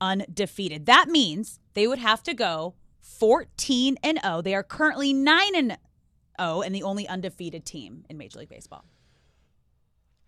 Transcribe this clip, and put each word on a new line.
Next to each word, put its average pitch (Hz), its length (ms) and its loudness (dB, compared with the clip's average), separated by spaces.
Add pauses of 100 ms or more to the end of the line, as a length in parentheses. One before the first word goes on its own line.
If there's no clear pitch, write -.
undefeated. 190 840 -4
That 269 220 8
means 220 520 0 (140)
they 208 120 2
would 254 120 0
have 220 260 0
to 339 100 -4
go 175 400 -4 (260)
fourteen 262 1000 0
and 311 220 0
oh. 170 160 -2
They 190 140 -2
are 196 80 0
currently 277 500 0
nine 320 420 4
and 262 220 0 (640)
oh 175 240 -2
and 190 120 -4
the 196 80 -4
only 196 240 -4
undefeated 180 600 -10
team 123 420 -16
in 156 80 -16
Major 127 220 -18
League 120 100 -18
Baseball. - 360 -20 (1400)